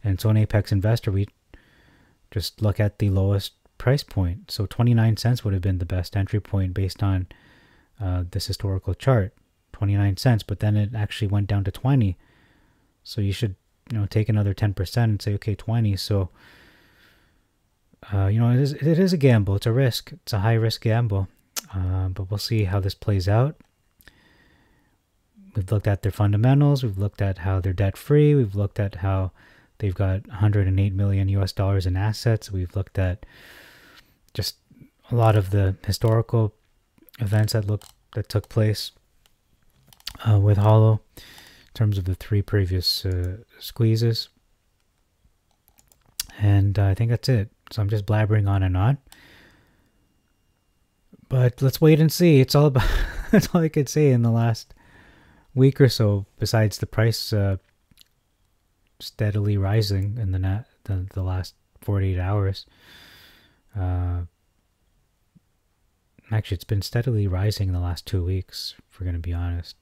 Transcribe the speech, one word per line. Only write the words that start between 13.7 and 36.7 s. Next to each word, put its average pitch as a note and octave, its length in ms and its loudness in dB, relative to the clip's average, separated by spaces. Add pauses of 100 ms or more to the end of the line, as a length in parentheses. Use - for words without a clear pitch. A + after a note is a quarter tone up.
you A2+ 60 -4
know, G2+ 80 -2
take G#2+ 240 -2
another G#2 240 2
ten G2+ 200 -2
percent A2+ 360 -2
and G2+ 120 0
say, G#2 140 -4
"Okay, G2 200 -4
twenty." A2 400 -2
So, F#2+ 340 -2 (1800)
uh, G2 140 0
you G#2+ 120 2
know, A#2+ 120 2
it B2 80 4
is, C#3+ 140 0
it D#3 260 0
is F#3 140 2
a F3+ 40 0
gamble. A2+ 380 4
It's G2+ 100 -4
a A#2 60 2
risk. B2+ 400 -2
It's - 220 -12
a G#2 60 -2
high A2 140 2
risk A2+ 280 -2
gamble. G#2+ 460 0 (460)
Uh, F#2 360 -2
but F#2 200 -8
we'll G2+ 80 -4
see G#2+ 280 -2
how F#2+ 140 -2
this F#2+ 160 -4
plays G2 320 -2
out. A#2+ 280 2 (2000)
We've F#2+ 160 -4
looked G#2 160 -2
at G2+ 160 -2
their G2+ 80 0
fundamentals. B2+ 720 2
We've G2 160 -4
looked G2+ 220 -4
at G2 180 -2
how F#2+ 200 -2
they're F#2 140 -2
debt G2 240 -2
free. D3 380 4
We've A2+ 180 0
looked G2+ 260 -4
at G2+ 160 -4
how F#2+ 360 -2 (480)
they've F#2+ 160 -2
got F#2+ 340 -2
a - 60 -16
hundred G2+ 320 2
and F#2+ 120 2
eight G2 140 0
million G2 360 0
U G2 120 0
S F#2+ 100 -2
dollars F#2+ 360 0
in F#2 100 -2
assets. G#2+ 540 -2
We've F#2 240 -6
looked - 240 -6
at F#2 260 -2 (1080)
just - 220 -8 (560)
a A#2+ 40 -2
lot A2+ 200 4
of F#2+ 140 2
the G2 260 2 (100)
historical A2 680 0 (640)